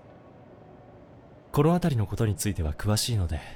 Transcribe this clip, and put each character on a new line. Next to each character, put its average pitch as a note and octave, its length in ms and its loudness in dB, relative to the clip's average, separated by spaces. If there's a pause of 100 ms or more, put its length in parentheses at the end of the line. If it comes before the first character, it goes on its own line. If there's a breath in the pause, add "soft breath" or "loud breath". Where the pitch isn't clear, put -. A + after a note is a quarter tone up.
(1500)
こ C#3+ 120 4
の D#3+ 80 6
辺 E3+ 240 2
り - 20 0
の G#2+ 80 2
こ G2 120 -6
と A#2 80 2
に G#2 100 0
つ - 140 -4
い G2 40 0
て E2+ 100 -4
は D2+ 100 -2
詳 G#2+ 240 0
し - 160 -2
い A2 40 2
の F#2 100 0
で、 D#2 120 -4 (160)